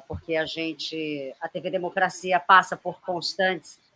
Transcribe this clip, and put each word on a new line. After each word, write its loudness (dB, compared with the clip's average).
porque -4
a 0
gente, -6
a -6
T -8
V -6
Democracia 0
passa 6
por -8
constantes -2